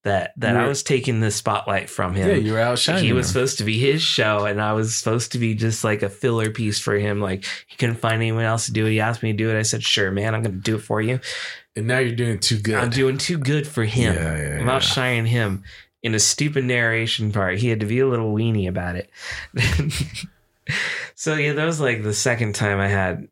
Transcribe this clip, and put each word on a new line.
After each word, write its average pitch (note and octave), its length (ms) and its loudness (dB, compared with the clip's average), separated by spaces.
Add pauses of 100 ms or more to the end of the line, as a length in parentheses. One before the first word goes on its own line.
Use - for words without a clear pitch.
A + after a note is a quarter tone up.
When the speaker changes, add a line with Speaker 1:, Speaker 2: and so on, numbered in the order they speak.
Speaker 1:
that, G2 340 0
that A#2 180 2
I G#2+ 40 4
Speaker 2:
Right. B2+ 80 2
Speaker 1:
was C#3 140 -2
taking B2 380 0
the A2 100 2
spotlight G2+ 600 -2
from F#2 240 -2
him. F#2+ 160 2
Speaker 2:
Yeah, F3+ 60 4
you G#2+ 180 2
were A2 60 0
outshining B2 440 2
Speaker 1:
He A2+ 80 2
was B2 140 2
Speaker 2:
him. F2+ 80 -2
Speaker 1:
supposed C3 240 0
to G#2+ 60 -4
be A2 140 0
his C3+ 220 2
show, G#2+ 460 2
and G#2 160 0
I G#2+ 100 0
was A2 240 0
supposed A#2 360 -2
to B2 60 -4
be A2+ 160 0
just, A2+ 300 0
like, G#2+ 180 2
a G2+ 60 -2
filler A2+ 400 0
piece A2 320 -2
for G#2 160 0
him. G#2 240 0
Like, F#2+ 240 -4 (220)
he - 100 -20
couldn't A#2 200 0
find A2+ 180 0
anyone A2+ 300 0
else A2+ 220 0
to A#2 60 -6
do A2 140 2
it. A2 60 2
He A2 80 2
asked A2+ 220 0
me A2 100 0
to G#2 40 -2
do A2 140 0
it. A2 80 2
I G#2+ 40 0
said, A2 200 -2
"Sure, G2 280 0
man, G#2 240 0
I'm A2 80 -2
gonna G2+ 120 -2
do G#2+ 220 -2
it G#2+ 60 -6
for A2 200 -2
you." B2 180 0 (560)
Speaker 2:
And A2 100 -4
now B2+ 120 2
you're A#2 180 0
doing A#2 220 0
too A2 180 0
good. G#2+ 200 0
Speaker 1:
I'm B2 120 2
doing C3 300 2
too F3 180 -2
good D3 320 0
for A2+ 160 0
him. G#2+ 300 2
Speaker 2:
Yeah, D#2+ 240 -2
yeah, D2 220 -4
Speaker 1:
I'm A#2 60 0
Speaker 2:
yeah. B2+ 60 2
Speaker 1:
outshining B2+ 540 0
him G#2+ 380 0 (380)
in A2+ 120 0
a G#2+ 40 2
stupid D3 460 0
narration A2+ 680 0
part. F#2+ 280 0
He A#2+ 100 2
had A2 120 0
to G#2 60 0
be A2+ 120 0
a C3+ 80 4
little A2+ 280 0
weenie G#2+ 340 2
about F2+ 280 -4
it. - 140 -8 (440)
<laughs> D3 720 -2 (840)
So, D#3 200 -2
yeah, D3 200 0
that D3+ 100 0
was, D#3+ 160 -2
like, A#2 240 0
the G#2 100 0
second A2+ 400 0
time G2+ 240 2
I G2 100 2
had F#2+ 420 0